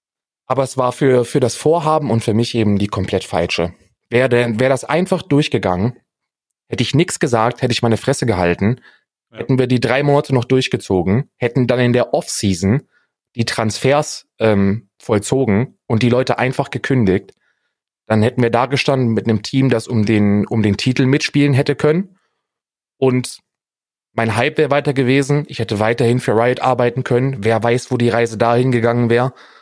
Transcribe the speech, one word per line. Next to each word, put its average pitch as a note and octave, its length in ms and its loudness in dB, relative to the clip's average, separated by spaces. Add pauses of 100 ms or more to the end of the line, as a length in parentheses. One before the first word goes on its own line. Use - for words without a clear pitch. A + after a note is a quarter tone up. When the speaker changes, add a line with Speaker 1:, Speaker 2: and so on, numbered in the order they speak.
(460)
Speaker 1:
Aber C3+ 180 -2
es B2+ 140 -6
war B2 140 0
für, B2+ 320 2
für C#3+ 160 -4
das B2 160 0
Vorhaben D#3 560 0
und A2+ 140 0
für A2 80 0
mich A#2 220 -2
eben G#2 220 2
die G2 100 -2
komplett F#2+ 360 -4
falsche. F2 500 -4 (360)
Wär B2 180 2
denn, A#2+ 320 0
wär B2+ 80 2
das C3+ 160 0
einfach F3 380 -2
durchgegangen, A2 760 0 (720)
hätte A#2 160 -4
ich - 100 -4
nix E3 260 0
gesagt, A#2+ 420 0
hätte B2 100 0
ich - 100 -4
meine A2+ 140 2
Fresse C3+ 300 -2
gehalten, F#2+ 560 0 (500)
Speaker 2:
Ja. A2+ 60 -18
Speaker 1:
hätten B2+ 200 -2
wir B2+ 100 2
die B2 120 2
drei B2+ 240 0
Monate C#3+ 300 2
noch A#2+ 100 2
durchgezogen, A2 920 0
hätten B2 300 0
dann B2 120 0
in B2 140 2
der A#2+ 200 0
Offseason G2+ 680 -2 (540)
die A#2 100 -2
Transfers, - 840 -2 (120)
ähm, G#2 500 0 (100)
vollzogen A2+ 800 0 (100)
und A2+ 160 0
die A#2+ 60 2
Leute B2 280 0
einfach B2+ 320 -2
gekündigt, A#2+ 640 0 (760)
dann A2 140 2
hätten A2+ 200 0
wir A#2 80 2
da A#2+ 160 2
gestanden C3 480 0
mit G#2+ 160 -2
einem A2 140 0
Team, C3+ 260 0
das A2+ 180 0
um A2 180 0
den, G#2 420 2
um A2+ 160 0
den G2+ 120 2
Titel C3 300 0
mitspielen C#3+ 480 0
hätte C3+ 240 0
können. D#3+ 400 0 (800)
Und B2+ 420 -2 (720)
mein A2+ 240 -2
Hype C#3 220 0
wär D3+ 120 2
weiter C#3+ 240 0
gewesen. C3+ 540 0
Ich - 120 -10
hätte G#2+ 200 -4
weiterhin A#2 400 2
für B2 140 0
Riot A#2+ 260 2
arbeiten B2 460 0
können. B2+ 400 -2
Wer A2 180 2
weiß, A#2+ 260 0
wo B2+ 60 -2
die A#2+ 140 0
Reise A2+ 280 0
dahin A#2+ 360 2
gegangen A#2 360 0
wär. B2 240 0 (280)